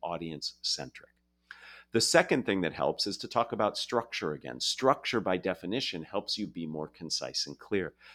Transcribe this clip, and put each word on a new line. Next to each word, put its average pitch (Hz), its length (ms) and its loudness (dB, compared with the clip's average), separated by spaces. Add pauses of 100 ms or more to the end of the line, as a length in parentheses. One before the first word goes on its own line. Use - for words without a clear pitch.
audience-centric. 80 1080 -6 (840)
The 113 80 6
second 165 440 6
thing 98 160 2
that 80 120 0
helps - 340 2
is 98 120 -4
to 107 100 -10
talk 117 240 2
about 104 240 2
structure 110 560 -2
again. 64 260 -8
Structure, - 600 2
by 92 160 2
definition, 92 640 -2
helps - 340 -4
you 104 100 -4
be 85 180 -8
more 78 240 -6
concise - 580 -4
and 73 100 -10
clear. 92 360 -2 (200)